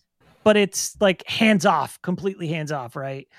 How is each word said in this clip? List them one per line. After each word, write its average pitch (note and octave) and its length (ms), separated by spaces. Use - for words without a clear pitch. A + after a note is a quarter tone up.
but G#3+ 120
it's, - 460
like, F#3+ 260
hands G#3+ 380
off, D#3 380
completely F3+ 440
hands D3+ 240
off, C3 240
right? C3+ 320